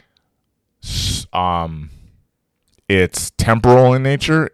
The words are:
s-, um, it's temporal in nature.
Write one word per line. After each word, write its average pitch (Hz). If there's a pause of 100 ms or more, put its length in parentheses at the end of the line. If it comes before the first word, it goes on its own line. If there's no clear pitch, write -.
(840)
s-, -
um, 82 (960)
it's 92
temporal 123
in 131
nature. 143